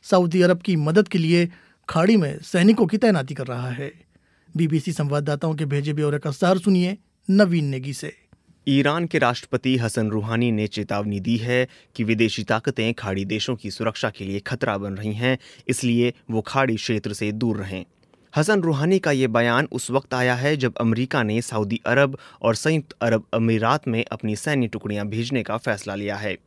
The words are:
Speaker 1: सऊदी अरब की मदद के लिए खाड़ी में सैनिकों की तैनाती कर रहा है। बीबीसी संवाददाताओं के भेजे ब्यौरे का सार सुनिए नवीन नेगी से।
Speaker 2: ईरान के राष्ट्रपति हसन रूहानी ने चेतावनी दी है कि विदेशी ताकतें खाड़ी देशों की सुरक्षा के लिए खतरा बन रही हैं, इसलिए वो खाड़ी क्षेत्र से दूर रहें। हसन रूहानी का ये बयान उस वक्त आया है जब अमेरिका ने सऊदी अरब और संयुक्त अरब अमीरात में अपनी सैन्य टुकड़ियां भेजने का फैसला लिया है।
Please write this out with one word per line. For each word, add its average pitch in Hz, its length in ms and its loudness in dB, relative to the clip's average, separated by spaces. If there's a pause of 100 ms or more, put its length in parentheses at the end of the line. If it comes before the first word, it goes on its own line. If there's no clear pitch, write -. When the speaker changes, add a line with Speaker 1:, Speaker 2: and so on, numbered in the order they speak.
Speaker 1:
सऊदी 180 400 4
अरब 175 180 4
की 180 160 0
मदद 160 320 2
के 190 100 -2
लिए 170 300 2 (400)
खाड़ी 190 280 4
में 147 260 0
सैनिकों 196 440 2
की 196 100 -2
तैनाती 175 380 2
कर 135 120 -8
रहा 123 240 -8
है। 127 220 -10 (640)
बीबीसी 160 360 0
संवाददाताओं 147 640 -2
के 151 100 -4
भेजे 143 280 -2
ब्यौरे 147 260 0
का 147 120 -4
सार 185 280 2
सुनिए 185 400 2 (320)
नवीन 180 340 6
नेगी 135 280 -4
से। 147 300 -12 (460)
Speaker 2:
ईरान 143 380 2
के 160 120 -2
राष्ट्रपति 127 580 0
हसन 113 340 0
रूहानी 113 420 0
ने 107 140 0
चेतावनी 101 540 -4
दी 110 160 0
है 123 320 0 (260)
कि 117 100 -2
विदेशी 110 400 2
ताकतें 113 500 -2
खाड़ी 98 300 -4
देशों 107 320 -4
की 104 140 -10
सुरक्षा 110 400 -4
के 101 140 -12
लिए 98 160 -4
खतरा 107 380 -4
बन 98 140 -6
रही 104 220 -6
हैं, 123 240 0 (300)
इसलिए 120 440 2 (180)
वो 110 100 0
खाड़ी 127 360 0
क्षेत्र 104 360 -4
से 104 200 -4
दूर 110 240 -2
रहें। 95 280 -8 (520)
हसन 185 240 2
रूहानी 165 380 2
का 170 140 0
ये 131 140 2
बयान 120 460 2
उस - 180 -6
वक्त 131 240 -2
आया 123 200 2
है 139 220 0
जब 127 200 0
अमेरिका 120 460 2
ने 110 200 0
सऊदी 107 440 -2
अरब 135 320 2 (240)
और 113 120 2
संयुक्त 156 480 -2
अरब 110 220 2 (100)
अमीरात 113 540 0
में 113 240 -2
अपनी 107 240 -6
सैन्य 139 300 -2
टुकड़ियां 104 420 -6
भेजने 117 340 -4
का 107 140 -6
फैसला 104 380 -6
लिया 101 220 -6
है। 101 200 -6 (100)